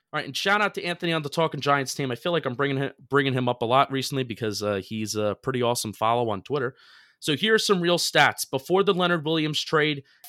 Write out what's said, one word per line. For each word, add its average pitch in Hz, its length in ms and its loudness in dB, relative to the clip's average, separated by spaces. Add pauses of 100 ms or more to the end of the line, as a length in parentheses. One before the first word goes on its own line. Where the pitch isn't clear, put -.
(120)
All 151 60 -4
right, - 80 -4
and 135 100 -12
shout 202 240 2
out 196 140 0
to - 80 -6
Anthony 175 300 -2
on 160 100 -2
the 143 60 -8
Talking 156 320 -2
Giants 139 340 0
team. 135 160 -4
I 120 60 -4
feel 175 160 -4
like 160 140 -2
I'm 127 80 -4
bringing 139 240 0
him, 139 140 -4 (160)
bringing 135 240 2
him 127 160 0
up 123 140 -2
a 117 40 0
lot 127 260 4
recently 131 320 -4
because, 107 360 -6
uh, 104 220 -2
he's 110 320 -6
a 104 260 -2
pretty 123 220 -4
awesome 117 300 0
follow 117 380 0
on 95 120 -6
Twitter. 135 320 -4 (460)
So 151 160 -2
here 220 180 2
are 214 40 4
some 202 220 2
real 170 180 2
stats. - 520 2
Before 175 320 0
the 190 120 2
Leonard 175 300 0
Williams 156 380 -2
trade, 151 400 0 (260)